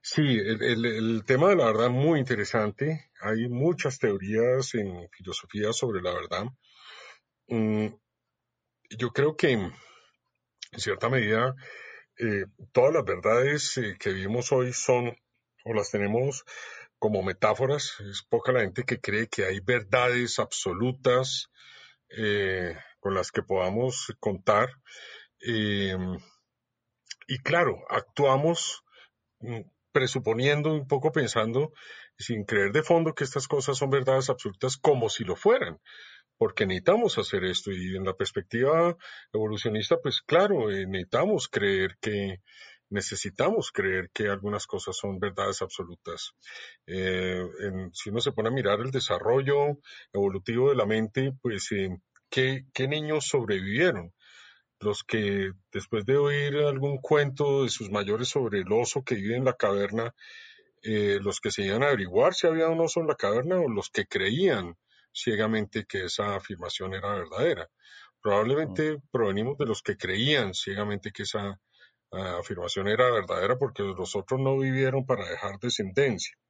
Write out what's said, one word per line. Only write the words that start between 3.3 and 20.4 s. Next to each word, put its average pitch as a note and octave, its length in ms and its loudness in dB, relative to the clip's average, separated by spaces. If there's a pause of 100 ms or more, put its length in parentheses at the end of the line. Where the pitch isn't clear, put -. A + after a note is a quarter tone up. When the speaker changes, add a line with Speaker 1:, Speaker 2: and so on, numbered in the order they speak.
Speaker 1:
muchas C3+ 500 0
teorías A2+ 760 0
en F#2 360 -4
filosofía G#2 640 -6
sobre A2 300 -2
la F2+ 100 -2
verdad. F2+ 320 -4 (1040)
Mm, G#2+ 380 2 (1120)
yo B2 140 -2
creo D3+ 220 2
que, D3 180 2
en G2 200 0 (1040)
cierta A2 320 -2
medida, A#2+ 460 2 (640)
eh, G#2 260 -2 (280)
todas B2+ 200 6
las A2+ 140 2
verdades, A#2+ 720 2
eh, G#2 200 -4
que G2+ 140 -2
vivimos G2+ 400 -2
hoy B2+ 220 2
son, A#2+ 420 2 (480)
o A#2 80 -4
las G#2 180 0
tenemos A2 540 0 (540)
como G#2+ 240 0
metáforas. G#2+ 720 0 (160)
Es G2 120 -10
poca - 300 0
la B2+ 80 4
gente G2 240 -2
que - 160 -2
cree G#2+ 280 -2
que - 160 -2
hay F#2+ 160 -2
verdades B2 800 2
absolutas, B2 1120 0 (680)